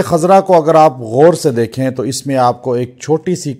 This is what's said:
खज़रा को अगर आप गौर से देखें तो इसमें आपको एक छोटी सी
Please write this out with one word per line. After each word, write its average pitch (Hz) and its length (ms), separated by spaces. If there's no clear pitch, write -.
खज़रा 180 360
को 190 120
अगर 160 220
आप 156 240
गौर 123 360
से 147 180
देखें 120 420
तो 123 100
इसमें 135 320
आपको 123 400
एक 123 240
छोटी 160 340
सी 147 240